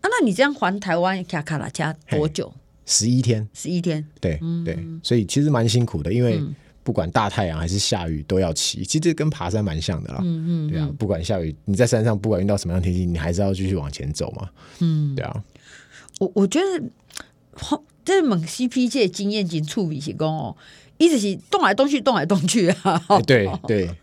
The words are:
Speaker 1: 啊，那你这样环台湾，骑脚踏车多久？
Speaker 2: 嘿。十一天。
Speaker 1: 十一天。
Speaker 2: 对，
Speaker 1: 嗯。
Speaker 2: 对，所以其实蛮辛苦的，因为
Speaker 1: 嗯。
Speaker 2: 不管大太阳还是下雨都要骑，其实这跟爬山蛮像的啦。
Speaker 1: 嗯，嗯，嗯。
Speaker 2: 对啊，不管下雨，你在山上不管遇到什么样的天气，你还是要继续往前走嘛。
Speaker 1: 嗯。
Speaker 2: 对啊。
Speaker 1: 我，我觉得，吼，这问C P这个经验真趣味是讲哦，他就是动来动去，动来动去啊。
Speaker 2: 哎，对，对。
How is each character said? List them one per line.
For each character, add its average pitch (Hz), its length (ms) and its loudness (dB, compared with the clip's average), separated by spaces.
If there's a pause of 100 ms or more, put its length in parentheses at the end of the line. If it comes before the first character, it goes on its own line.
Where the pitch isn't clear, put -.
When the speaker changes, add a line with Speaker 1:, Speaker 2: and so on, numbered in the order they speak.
Speaker 1:
啊， - 0 -
那 415 220 2
你 202 100 2
这 233 80 2
样 285 120 2
环 196 240 -2
台 180 200 -2
湾， 185 260 0
骑 - 60 -14
脚 156 120 -4
踏 151 280 -6
车 156 260 -6 (140)
多 151 180 0
久？ - 220 -6
Speaker 2:
嘿。 - 40 -20 (300)
十 - 240 0
一 127 140 4
天。 110 320 0
Speaker 1:
十 - 160 -8
一 175 100 0
天。 156 260 -2 (140)
Speaker 2:
对， 78 220 -2
Speaker 1:
嗯。 170 220 -4
Speaker 2:
对， 165 140 -4 (240)
所 - 140 0
以 110 80 2
其 135 180 0
实 151 60 2
蛮 117 200 2
辛 120 160 2
苦 80 180 -4
的， 82 100 -2
因 120 100 2
为 117 140 2
Speaker 1:
嗯。 80 180 -4 (300)
Speaker 2:
不 123 80 -2
管 85 200 0
大 107 180 0
太 101 160 0
阳 80 100 -2
还 82 120 -2
是 95 100 0
下 90 300 -2
雨 76 160 -4
都 92 160 2
要 85 120 2
骑， 104 320 -4
其 - 100 -4
实 156 40 2
这 160 160 2
跟 156 160 -2
爬 170 180 -6
山 107 160 0
蛮 85 160 -2
像 82 220 -4
的 - 100 -10
啦。 - 120 -8
Speaker 1:
嗯， - 20 -2
嗯， 165 400 -2
嗯。 - 20 -2
Speaker 2:
对 156 120 -2
啊， 143 180 -2
不 110 80 -2
管 87 180 -2
下 95 160 -2
雨， 80 140 -4 (100)
你 101 120 0
在 120 100 4
山 113 160 2
上 110 160 2
不 107 100 -2
管 95 140 2
遇 - 20 0
到 101 120 2
什 - 100 -4
么 87 60 -2
样 90 100 0
的 - 20 0
天 92 80 2
气， 90 140 0
你 85 100 0
还 82 160 -2
是 87 80 0
要 98 140 2
继 95 140 -2
续 95 80 0
往 71 120 -4
前 73 240 -8
走 - 200 -6
嘛。 - 180 -12 (300)
Speaker 1:
嗯。 151 340 0
Speaker 2:
对 135 100 -4
啊。 - 200 -8 (760)
Speaker 1:
我， 190 160 0
我 202 100 4
觉 202 140 0
得， 370 240 0 (680)
吼， - 320 -6 (200)
这 381 180 4
问 190 220 2
C 247 220 -4
P 247 220 0
这 233 180 2
个 - 80 0
经 202 160 -2
验 208 160 0
真 160 160 -2
趣 156 200 -4
味 151 180 -4
是 147 120 -8
讲 156 160 -2
哦， 156 280 -6 (420)
他 330 100 6
就 311 80 4
是 202 200 0 (120)
动 381 140 2
来 233 100 6
动 277 140 4
去， 277 140 2
动 233 160 2
来 151 100 0
动 175 220 2
去 196 200 4
啊。 175 380 2
Speaker 2:
哎， 196 160 6
对， 110 260 6 (200)
对。 98 200 2 (140)